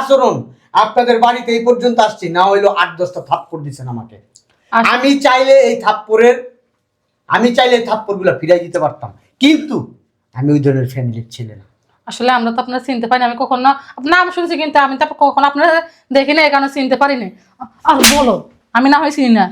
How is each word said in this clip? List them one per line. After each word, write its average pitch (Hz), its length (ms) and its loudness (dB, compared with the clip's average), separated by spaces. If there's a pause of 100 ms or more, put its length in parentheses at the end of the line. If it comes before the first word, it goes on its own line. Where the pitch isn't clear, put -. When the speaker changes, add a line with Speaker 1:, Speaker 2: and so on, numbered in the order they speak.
Speaker 1:
আচরণ, 240 360 2 (480)
আপনাদের 240 400 0
বাড়িতে 240 320 0
এই 226 120 -2
পর্যন্ত 240 380 0
আসছি, 214 200 -8 (100)
না 180 140 4
হইলেও 196 220 2 (100)
আট 180 80 -2 (100)
দশটা 175 200 -6 (100)
থাপ্পড় 165 360 -6
দিছেন 127 280 -14
আমাকে। 113 220 -16 (560)
Speaker 2:
আচ্ছা। 226 200 2
Speaker 1:
আমি 254 180 0 (160)
চাইলে 269 280 4 (140)
এই 233 160 -2
থাপ্পড়ের 220 520 2 (1000)
আমি 226 220 2
চাইলে 247 200 4 (120)
থাপ্পড়গুলো 196 520 -2
ফিরাই 170 260 2
দিতে 165 180 -8
পারতাম, 120 260 -8 (320)
কিন্তু 294 340 2 (600)
আমি 139 160 -2
ওই 147 100 2
ধরনের 131 280 0
ফ্যামিলির 117 420 -8
ছেলে 107 260 -16
না। - 40 -20 (460)
Speaker 2:
আসলে 240 280 -4
আমরা 226 160 -2
তো 240 100 -4
আপনারা 247 240 -8
চিনতে 233 220 -6
পারি 254 100 0
না, 247 80 0
আমি 233 140 -6
কখনো 254 280 0 (280)
আপনার 285 160 -4
নাম 359 120 2 (100)
শুনছি, 339 260 -4
কিন্তু 294 240 0
আমি 269 140 -8
তো 302 40 0 (200)
কখনো 277 260 2
আপনারা 302 200 2 (460)
দেখি 277 200 2
না, 320 100 2
এই 285 80 0
কারণে 277 220 0
চিনতে 262 260 0
পারি 277 200 2
না। 185 60 -10 (600)
আর 302 80 4 (200)
বলো, 247 180 2 (420)
আমি 262 160 4
না 294 100 6
হয় 294 140 -2
চিনি 262 220 2
না, 190 140 2